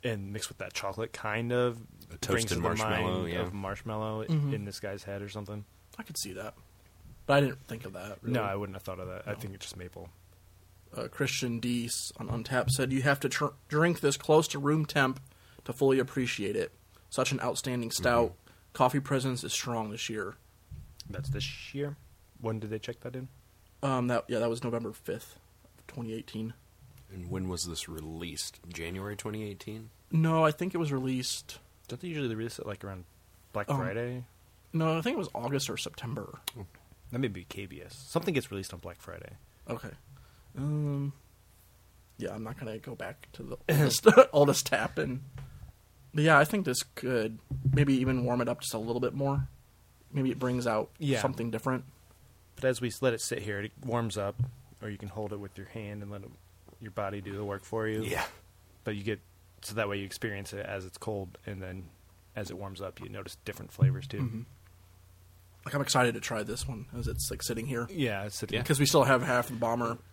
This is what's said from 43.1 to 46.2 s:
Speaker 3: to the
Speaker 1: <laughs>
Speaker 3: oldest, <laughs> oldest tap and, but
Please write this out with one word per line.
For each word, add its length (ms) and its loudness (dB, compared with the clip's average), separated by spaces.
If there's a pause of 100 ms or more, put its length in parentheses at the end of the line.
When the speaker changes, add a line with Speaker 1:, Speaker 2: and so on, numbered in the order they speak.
Speaker 3:
to 80 -14
the 200 -10
Speaker 1:
<laughs> 60 -4
Speaker 3:
oldest, 380 6 (140)
<laughs> 120 10
oldest 340 6
tap 320 0
and, 240 -2 (920)
but 120 2